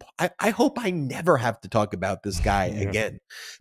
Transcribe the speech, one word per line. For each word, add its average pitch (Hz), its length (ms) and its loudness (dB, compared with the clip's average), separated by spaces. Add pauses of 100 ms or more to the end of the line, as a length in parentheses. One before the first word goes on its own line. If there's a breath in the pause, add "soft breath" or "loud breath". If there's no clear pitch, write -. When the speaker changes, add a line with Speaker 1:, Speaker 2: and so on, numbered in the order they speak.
(180)
Speaker 1:
I, 175 120 0 (100)
I 214 100 2
hope 240 260 2
I 233 140 -2
never 156 460 2
have 117 240 0
to 98 80 -14
talk 104 260 2
about 95 300 -4
this 95 160 -2
guy 98 260 2
Speaker 2:
<laughs> 90 80 -4
Yeah. 101 140 -2
Speaker 1:
again. 104 320 -2 (400 loud breath)